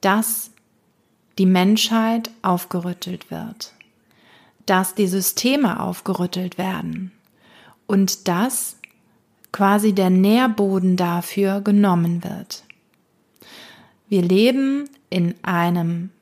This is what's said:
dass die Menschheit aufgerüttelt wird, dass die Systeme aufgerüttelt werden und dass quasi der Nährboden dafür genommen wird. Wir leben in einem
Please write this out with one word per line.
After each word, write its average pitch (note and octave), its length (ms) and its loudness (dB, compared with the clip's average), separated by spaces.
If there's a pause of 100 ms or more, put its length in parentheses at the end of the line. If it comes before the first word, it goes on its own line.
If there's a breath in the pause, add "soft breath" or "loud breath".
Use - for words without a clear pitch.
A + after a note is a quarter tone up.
dass G3+ 500 -2 (880)
die F#3+ 80 4
Menschheit A3 840 2 (120)
aufgerüttelt F3+ 880 -6
wird, - 420 -12 (920 soft breath)
dass F#3+ 280 0
die G3+ 140 0
Systeme G#3+ 720 -2
aufgerüttelt F3+ 760 -6
werden F3+ 540 -8 (800 soft breath)
und G3 400 0
dass G#3 480 -2 (760)
quasi G3+ 420 2
der F#3 180 2
Nährboden G3 840 2
dafür F#3 640 -2
genommen F3+ 600 2
wird. - 420 -12 (1400 loud breath)
Wir G3 140 2
leben C4 680 2 (200)
in F3 340 -2
einem F3 680 -2 (120)